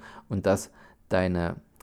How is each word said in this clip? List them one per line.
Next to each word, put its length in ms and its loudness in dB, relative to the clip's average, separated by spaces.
und 160 -4
dass 260 2
deine 480 0